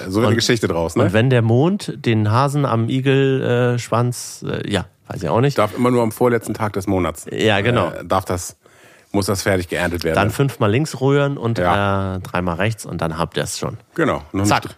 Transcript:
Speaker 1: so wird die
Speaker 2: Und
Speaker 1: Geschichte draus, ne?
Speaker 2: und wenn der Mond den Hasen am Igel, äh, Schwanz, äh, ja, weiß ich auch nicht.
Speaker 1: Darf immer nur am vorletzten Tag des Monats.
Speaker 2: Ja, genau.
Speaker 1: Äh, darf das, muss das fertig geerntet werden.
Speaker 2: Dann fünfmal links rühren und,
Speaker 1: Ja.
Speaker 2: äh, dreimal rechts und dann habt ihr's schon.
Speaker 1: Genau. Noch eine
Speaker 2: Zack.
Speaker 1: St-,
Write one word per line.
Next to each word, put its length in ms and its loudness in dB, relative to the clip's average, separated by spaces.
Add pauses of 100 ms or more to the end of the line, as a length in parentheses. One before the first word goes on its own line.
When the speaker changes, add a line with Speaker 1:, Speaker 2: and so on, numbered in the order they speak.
Speaker 1:
so 120 0
wird 40 2
die 60 4
Speaker 2:
Und 40 4
Speaker 1:
Geschichte 320 2
draus, 300 0
ne? 80 4
Speaker 2:
und 80 0
wenn 180 4
der 120 4
Mond 520 2
den 380 0
Hasen 340 2
am 220 0
Igel, 880 2
äh, 20 -2
Schwanz, 680 -2
äh, 220 -6
ja, 180 -2 (200)
weiß 160 -10
ich 60 -2
auch 120 2
nicht. 180 2
Speaker 1:
Darf 180 0
immer 160 2
nur 100 2
am 80 0
vorletzten 440 0
Tag 180 -4
des 160 -6
Monats. 420 -2
Speaker 2:
Ja, 300 2
genau. 320 0
Speaker 1:
Äh, 120 -12
darf 200 0
das, 320 -6 (560)
muss 140 0
das 160 -2
fertig 260 0
geerntet 360 -2
werden. 120 0
Speaker 2:
Dann 140 2
fünfmal 400 0
links 300 -2
rühren 380 2
und, 200 -2
Speaker 1:
Ja. 580 2
Speaker 2:
äh, 40 -6
dreimal 360 -4
rechts 280 -2
und 160 -6
dann 160 -4
habt 220 -4
ihr's 200 -4
schon. 200 -6 (160)
Speaker 1:
Genau. 220 0 (160)
Noch 80 -2
eine 40 0
Speaker 2:
Zack. 220 2
Speaker 1:
St-, 120 -14